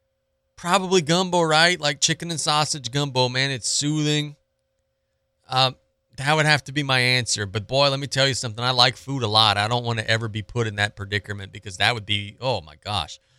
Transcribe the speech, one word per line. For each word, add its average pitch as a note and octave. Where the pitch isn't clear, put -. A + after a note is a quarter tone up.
Probably F#3
gumbo, F3
right? E3
Like D3
chicken E3
and B2+
sausage D3+
gumbo, B2+
man. C3
It's B2+
soothing. D3+
Um, C3
that C#3
would D#3
have D3+
to -
be D3
my C3+
answer. B2
But, G2
boy, C#3
let C3+
me C3+
tell C3+
you C3
something. A#2
I B2+
like B2+
food C3+
a A2
lot. G#2+
I G2+
don't B2
wanna A#2
ever A2+
be G#2
put A#2
in G#2
that G#2
predicament G2+
because G2+
that G#2+
would G#2+
be, G2+
oh, A#2
my D#2
gosh. F#2